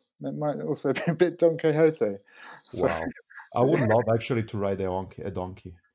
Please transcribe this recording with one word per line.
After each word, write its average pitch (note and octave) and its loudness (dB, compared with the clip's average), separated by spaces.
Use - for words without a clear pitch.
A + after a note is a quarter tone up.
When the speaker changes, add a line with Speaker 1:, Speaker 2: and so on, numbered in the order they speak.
Speaker 1:
That C#3 -6
might D3 -4
also D3 -2
<laughs> - -2
be - -4
a E3 0
bit E3+ 2
Don E3 4
Quixote. D#3 2
So F2 -2
Speaker 2:
Wow. E2 -2
I - 0
would D3 4
Speaker 1:
<laughs> A#2 2
Speaker 2:
love A#2 4
actually A2+ -2
to A2 -8
ride G2 -2
a F#2+ -2
donk-, F#2 -4
a F#2+ -6
donkey. F2+ -10